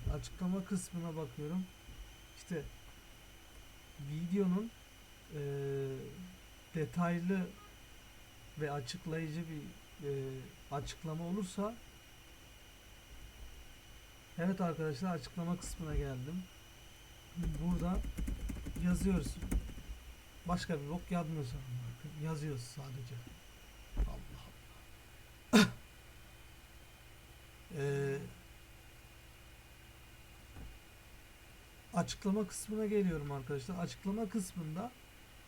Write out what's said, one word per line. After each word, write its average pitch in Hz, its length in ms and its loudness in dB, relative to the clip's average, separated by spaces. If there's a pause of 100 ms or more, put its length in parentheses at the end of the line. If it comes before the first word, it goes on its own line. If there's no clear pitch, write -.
(140)
Açıklama 180 500 2
kısmına 170 520 0
bakıyorum. 156 500 0 (720)
İşte 156 260 -2 (1500)
videonun, 185 600 6 (640)
e, 147 60 0 (1300)
detaylı 175 720 4 (1120)
ve 151 120 2
açıklayıcı 160 760 0
bir, 156 140 -2 (460)
e, - 20 4 (600)
açıklama 156 540 -2
olursa, 196 500 2 (2750)
evet 185 220 6
arkadaşlar, 160 540 4
açıklama 170 420 2
kısmına 156 400 0
geldim. 143 460 2 (920)
Burada 170 640 6 (840)
yazıyoruz. 175 500 6 (1120)
Başka 175 320 4
bir 143 100 -2
bok 180 200 0
yazmıyoruz. 156 400 2 (760)
Yazıyoruz 151 380 0
sadece. 127 520 -6 (840)
Allah - 480 2 (1080)
Allah. 214 160 12
<coughs> - 60 -4 (2000)
Ee, 139 420 4 (3750)
açıklama 202 520 6
kısmına 214 400 0
geliyorum 175 460 6
arkadaşlar. 143 460 0
Açıklama 196 500 2
kısmında 185 640 0 (560)